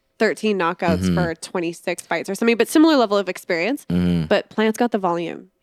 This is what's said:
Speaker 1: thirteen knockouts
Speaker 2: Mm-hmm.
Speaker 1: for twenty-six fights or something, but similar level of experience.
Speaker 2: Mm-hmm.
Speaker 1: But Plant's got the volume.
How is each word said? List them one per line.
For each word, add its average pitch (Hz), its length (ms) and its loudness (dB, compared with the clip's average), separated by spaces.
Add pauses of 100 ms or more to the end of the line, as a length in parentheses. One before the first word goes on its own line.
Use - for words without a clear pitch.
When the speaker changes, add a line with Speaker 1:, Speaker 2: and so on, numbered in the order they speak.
(180)
Speaker 1:
thirteen 208 400 0
knockouts 170 440 0
Speaker 2:
Mm-hmm. 185 120 2
Speaker 1:
for 170 220 0
twenty-six 175 680 -6
fights 165 260 -4
or 196 40 -4
something, 233 220 2
but 226 120 0
similar 311 280 6
level 208 220 2
of 190 100 -2
experience. 185 600 -4
Speaker 2:
Mm-hmm. 180 380 0
Speaker 1:
But 196 220 0
Plant's 220 300 0
got 240 140 0
the 220 60 -2
volume. 175 520 -4 (120)